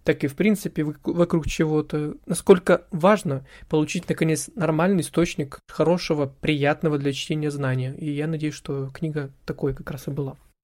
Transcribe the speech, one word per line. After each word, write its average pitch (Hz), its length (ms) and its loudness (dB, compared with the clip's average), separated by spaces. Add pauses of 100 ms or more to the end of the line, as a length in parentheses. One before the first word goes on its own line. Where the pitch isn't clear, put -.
так 156 200 2
и, - 20 2
в 135 100 -4
принципе, 196 480 0
вок-, 151 220 -6
вокруг 170 400 2
чего-то. 151 680 0 (120)
Насколько 180 640 4
важно 160 560 2 (220)
получить, 156 400 -2
наконец, 160 460 0
нормальный 160 480 2
источник - 680 -2
хорошего, 156 580 0
приятного 147 720 0
для 139 140 0
чтения 151 380 -4
знания. 131 460 -2
И 156 140 -6
я 147 160 -2
надеюсь, 156 280 -4
что 139 360 -6
книга 147 400 -6 (140)
такой 143 300 -4
как - 160 -10
раз 143 180 -10
и - 20 -4
была. 139 260 -6 (280)